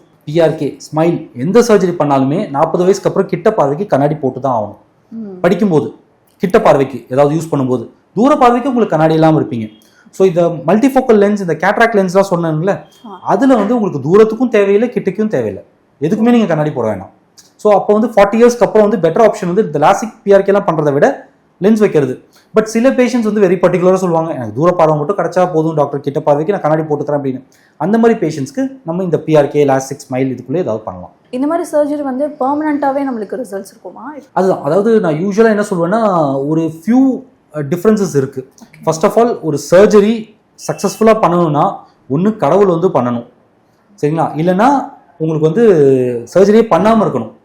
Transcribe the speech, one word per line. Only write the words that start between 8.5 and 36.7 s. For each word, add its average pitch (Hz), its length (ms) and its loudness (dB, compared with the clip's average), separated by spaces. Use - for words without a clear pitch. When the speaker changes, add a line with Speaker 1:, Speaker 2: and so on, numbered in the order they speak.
Speaker 1:
உங்களுக்கு 220 240 0
கண்ணாடி 160 240 2
இல்லாம 160 220 4
இருப்பீங்க. 113 260 -8
So 190 140 0
இந்த 170 120 0
மல்டிஃபோக்கல் 233 540 2
லென்ஸ், 202 200 0
இந்த 165 180 -2
கேட்ராக்ட் 214 360 2
லென்ஸ்லாம் 190 340 0
சொன்னேன்ல, 170 400 -2
Speaker 2:
ஆ. - 120 -20
Speaker 1:
அதுல 262 280 2
வந்து 214 160 -2
உங்களுக்கு 175 300 -4
தூரத்துக்கும் 220 500 2
தேவையில்லை, 202 400 2
கிட்டக்கும் 196 400 -4
தேவையில்லை, 104 260 -4
எதுக்குமே 220 300 2
நீங்க 214 160 2
கண்ணாடி 151 260 -2
போட 113 120 -2
வேணாம். 95 220 -10
So 214 140 2
அப்போ 185 200 0
வந்து 220 180 0
ஃபார்ட்டி 202 260 4
இயர்ஸ்க்கு 240 260 4
அப்புறம் 208 200 4
வந்து 214 180 0
பெட்டர் 165 220 2
ஆப்ஷன் 185 240 -2
வந்து 196 180 0
இந்த 147 160 -4
லாசிக், 196 300 0
பி 196 120 2
ஆர் 190 100 2
கேலாம் 196 220 0
பண்றதை 156 280 0
விட 175 100 2
லென்ஸ் 214 200 4
வைக்கிறது. 143 300 0
But 214 80 2
சில 233 240 2
பேஷண்ட்ஸ் 240 320 0
வந்து 208 140 0
very 180 200 2
particular-ஆ 185 400 2
சொல்லுவாங்க, 165 340 -2
"எனக்கு 107 200 -10
தூர 170 200 2
பார்வை 156 220 4
மட்டும் 147 200 -4
கிடைச்சா 175 220 -2
போதும் 160 260 -2
டாக்டர், 139 260 -4
கிட்ட 139 200 -4
பார்வைக்கு 151 280 0
நான் 180 100 -6
கண்ணாடி 156 240 0
போட்டுக்கிறேன்" 147 320 -4
அப்படின்னு. 131 220 -6
அந்த 214 180 0
மாதிரி 233 120 4
பேஷண்ட்ஸ்க்கு 156 400 -6
நம்ம 180 200 -4
இந்த 151 180 -2
பி 160 140 0
ஆர் 139 140 2
கே, 147 60 0
லாசிக், - 340 -4
ஸ்மைல் 131 280 -4
இதுக்குள்ளே 160 300 -6
ஏதாவது 110 240 -6
பண்ணலாம். 90 240 -16
Speaker 2:
இந்த 269 140 -4
மாதிரி 339 140 -4
சர்ஜரி 294 360 -2
வந்து 254 140 -4
பெர்மனன்ட்டாவே 285 720 -2
நம்மளுக்கு 208 340 -8
ரிசல்ட்ஸ் 196 300 -12
இருக்குமா? 202 300 -20
Speaker 1:
அதுதான், 185 280 0
அதாவது 196 240 2
நான் 156 180 -2
யூசுவலா 208 320 2
என்ன 208 160 0
சொல்லுவேன்னா 185 320 -2
ஒரு 160 140 -2